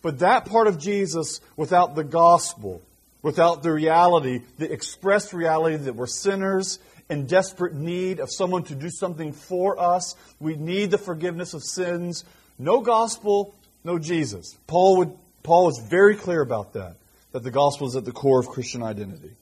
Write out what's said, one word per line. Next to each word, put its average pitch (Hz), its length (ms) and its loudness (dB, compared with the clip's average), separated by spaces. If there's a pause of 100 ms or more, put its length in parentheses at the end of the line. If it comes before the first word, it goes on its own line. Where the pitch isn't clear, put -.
But 147 200 -4
that 220 260 4
part 220 220 4
of 180 100 0
Jesus 170 600 -4 (160)
without 175 400 2
the 156 80 -2
gospel, 143 760 2 (400)
without 165 420 2
the 160 100 0
reality, 156 680 4 (160)
the 156 160 -6
expressed 196 640 -2
reality 160 420 0
that 135 200 -8
we're 123 100 -6
sinners 190 720 -4 (320)
in 147 160 -6
desperate 180 480 0
need 175 460 -6
of 131 120 -8
someone 185 300 -2
to 151 120 -12
do 143 140 -10
something 165 440 -8
for 185 460 -4
us. 180 360 0 (260)
We 156 160 -6
need 175 360 -4
the 202 60 2
forgiveness 170 540 -8
of 156 100 -12
sins. 175 640 -6 (360)
No 180 200 2
gospel, 214 760 0 (300)
no 170 140 -4
Jesus. 147 580 -6 (100)
Paul 185 320 6
would, 180 140 2 (300)
Paul 170 260 6
is 131 100 -2
very 185 380 4
clear 175 240 -4
about 120 340 -4
that, 92 220 -10 (360)
that 123 100 -8
the 123 80 -8
gospel 139 360 2
is 123 100 -6
at 123 80 -6
the 120 80 -8
core 131 280 4
of 123 80 -4
Christian - 340 -10
identity. 104 480 -10 (120)